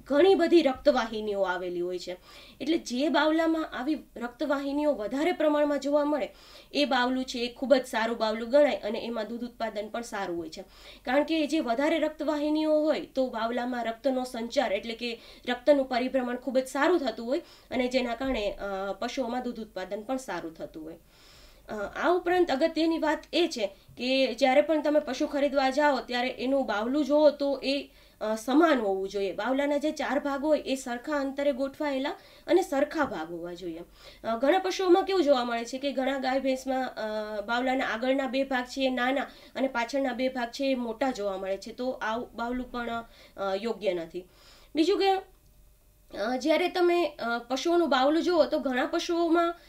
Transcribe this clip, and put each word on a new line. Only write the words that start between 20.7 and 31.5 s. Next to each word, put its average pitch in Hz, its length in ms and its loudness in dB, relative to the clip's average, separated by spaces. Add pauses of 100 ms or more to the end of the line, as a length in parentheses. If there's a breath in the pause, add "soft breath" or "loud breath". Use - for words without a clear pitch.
હોય. 165 140 -14 (720 loud breath)
અ, 226 40 -10
આ 214 360 -2
ઉપરાંત 349 420 2
અગત્યની 320 480 0
વાત 311 240 0 (100)
એ 320 140 2
છે 240 200 -4 (300 loud breath)
કે 254 360 2
જ્યારે 262 280 4
પણ 302 200 2
તમે 302 180 2
પશુ 294 280 0
ખરીદવા 277 420 2
જાઓ 277 300 4
ત્યારે 247 300 -2
એનું 262 360 0
બાવલું 233 400 0
જુઓ 294 240 6
તો 277 340 0
એ, 269 260 -2 (320 soft breath)
અ, 220 140 -2
સમાન 269 440 4
હોવું 196 300 -2
જોઈએ. 196 220 -2
બાવલાના 269 460 0
જે 294 140 0
ચાર 262 280 -2
ભાગ 285 220 -4
હોય 302 180 2
એ - 160 -4
સરખા 262 440 -6
અંતરે 277 320 -2